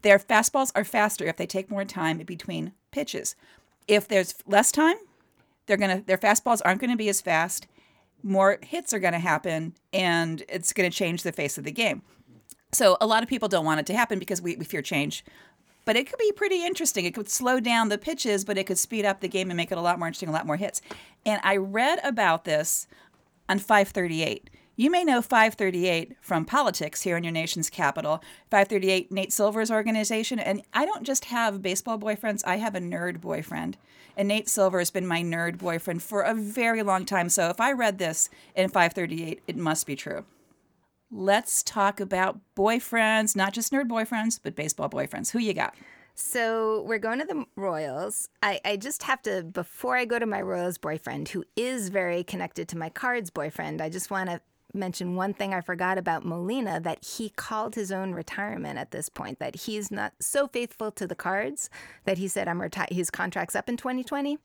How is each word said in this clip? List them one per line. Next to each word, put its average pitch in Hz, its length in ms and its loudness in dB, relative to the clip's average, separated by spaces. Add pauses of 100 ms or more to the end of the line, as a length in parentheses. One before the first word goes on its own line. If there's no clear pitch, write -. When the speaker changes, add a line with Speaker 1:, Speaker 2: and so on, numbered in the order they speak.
Speaker 1:
Their 196 160 10
fastballs 233 560 2
are 208 80 4
faster 208 420 0
if 160 120 -2
they 175 100 -2
take 220 240 -4
more 196 140 -2
time 160 340 -2
between 160 540 -8 (180)
pitches. - 440 -4 (520)
If 208 200 6
there's 190 280 2 (100)
less - 260 6
time, 320 260 6 (680)
they're 202 120 4
gonna, 196 280 2
their 185 140 4
fastballs 220 440 4
aren't 190 180 4
gonna 247 140 2
be 214 140 0
as 196 120 0
fast. 170 440 0 (560)
More 196 400 6
hits - 320 -4
are 214 60 0
gonna 170 200 2
happen, 165 540 0 (180)
and 170 560 2
it's - 260 -2
gonna 180 180 4
change 170 320 -2
the 175 80 -2
face 143 260 -4
of 143 60 -10
the 151 80 -6
game. 208 320 -2 (680)
So 190 300 6
a 220 60 4
lot 226 160 4
of 233 60 -8
people 226 200 0
don't 170 160 2
want 156 140 4
it 151 80 -2
to 185 80 -2
happen 220 240 2
because 180 220 -2
we, 175 160 -2
we 160 80 -6
fear 160 180 -4
change. 151 400 -2 (640)
But 220 100 4
it 269 140 2
could 508 100 -10
be 415 120 4
pretty 381 340 0
interesting. 330 400 -2
It 175 80 -2
could 208 160 -8
slow 254 300 2
down 226 300 4
the 104 80 0
pitches, 220 460 0
but 202 140 0
it 190 80 0
could 185 140 -2
speed 214 260 0
up 196 160 2
the 190 60 -4
game 185 240 -2
and 175 60 -2
make 170 140 -2
it 180 60 -2
a 170 40 -4
lot 175 180 2
more 165 80 -2
interesting, 165 220 -6
a - 20 -2
lot 160 160 -2
more 151 100 0
hits. - 240 -4 (440)
And 214 180 2
I 196 140 4
read 220 460 0
about 202 420 2
this 156 420 0 (640)
on 190 100 2
five 202 300 6
thirty-eight. 160 600 -2 (280)
You 254 120 4
may 359 140 4
know 254 180 4
five 226 320 4
thirty-eight 180 680 0
from 165 220 0
politics 226 600 0
here 180 140 0
in 170 60 -2
your 170 80 -4
nation's 165 380 -2
capital. 156 540 0 (260)
Five 196 180 6
thirty-eight, 190 440 2
Nate 190 200 -2
Silver's 220 380 2
organization. 220 680 0
And 202 240 -2 (100)
I 269 120 2
don't 392 180 -4
just 269 220 -2
have 220 360 -2
baseball 196 380 -4
boyfriends. 214 460 -4
I 185 120 0
have 214 180 -2
a 185 60 -4
nerd 175 400 -6
boyfriend. 165 560 -6 (400)
And 202 100 2
Nate 208 220 0
Silver 190 300 4
has 175 120 2
been 185 140 -2
my 170 160 0
nerd 170 380 -2
boyfriend 170 420 -2
for 202 220 -2
a 226 100 2
very 220 480 0
long 190 240 2
time. 180 240 0
So 170 200 4
if 190 120 -2
I 262 120 4
read 220 260 0
this 165 300 0 (260)
in 190 140 4
five 170 240 4
thirty-eight, 165 540 -6
it 160 80 -6
must 160 300 0
be - 100 -6
true. - 300 -8 (840)
Let's 202 520 2
talk 202 360 2
about 190 400 0 (180)
boyfriends, 220 760 4
not 196 180 2
just 226 180 -2
nerd 269 160 2
boyfriends, 226 540 0
but - 140 -6
baseball 151 340 -4
boyfriends. - 420 -4
Who 240 80 -2
you 214 140 0
got? - 220 -2 (400)
Speaker 2:
So 226 720 0
we're 226 120 -2
going 226 200 -2
to 302 60 -4
the 320 200 -6 (100)
Royals. 160 720 -4 (140)
I, 202 240 0
I 208 120 0
just - 260 -8
have 269 200 -2
to, 190 200 -2
before 190 540 -4
I 247 80 0
go 233 120 -2
to 233 80 0
my 202 160 -2
Royals 180 360 -4
boyfriend, 151 520 -6
who - 160 -6 (100)
is 233 340 -2
very 180 340 -2
connected 175 460 -8
to 170 80 -8
my 165 120 -8
Cards 240 400 -4
boyfriend, 156 520 -6
I 160 80 -4
just 175 200 -10
wanna 185 320 -4 (320)
mention 180 420 -6
one 190 180 -2
thing 196 200 -4
I 180 80 -2
forgot 185 360 -2
about 175 280 -2
Molina, 180 560 -4
that 165 240 -6
he 220 240 -8
called 220 460 -6
his 196 160 -4
own 190 220 -4
retirement 165 680 -8
at - 120 -10
this - 160 -8
point, - 320 -12
that - 160 -6
he's 208 360 -6
not 208 280 -6
so 285 280 0
faithful 233 440 -6
to - 140 -6
the 180 100 -6
Cards 214 540 -4 (360)
that 190 120 0
he 190 100 -2
said, 185 200 -2
"I'm 170 120 -2
reti-, 175 320 -4
his 175 200 -2
contract's 175 440 -4
up 202 140 -2
in 240 80 -2
twenty 254 260 -4
twenty. 285 420 -2